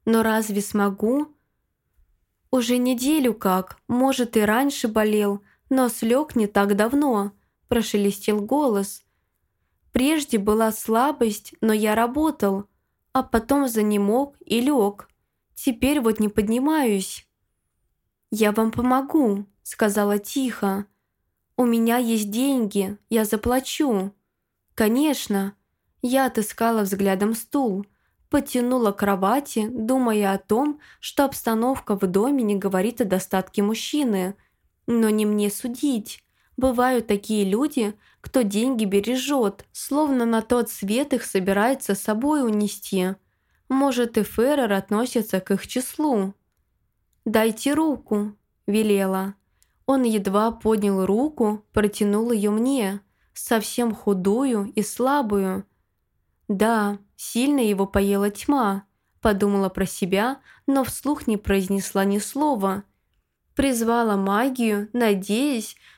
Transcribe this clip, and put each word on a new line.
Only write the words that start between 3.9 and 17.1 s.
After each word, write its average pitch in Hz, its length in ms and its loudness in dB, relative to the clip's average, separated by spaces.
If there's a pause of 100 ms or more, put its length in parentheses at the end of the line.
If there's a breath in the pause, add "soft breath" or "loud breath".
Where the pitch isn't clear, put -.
и 214 40 4
раньше 240 460 0
болел, 214 560 0 (260 soft breath)
но 262 200 2
слёг 240 480 0
не 214 100 2
так 202 300 2
давно», 226 560 2 (340)
прошелестел 208 720 0
голос. 214 640 -2 (880)
«Прежде 277 480 0
была 214 320 2
слабость, 226 920 -2
но 220 120 2
я 214 240 2
работал, 240 720 0 (460)
а 262 120 0
потом 262 420 0
занемог 214 720 0
и 233 220 -2
лёг». 240 480 0 (480)
Теперь 262 440 0
вот 220 200 0
не 214 80 2
поднимаюсь. 226 1000 0 (1040)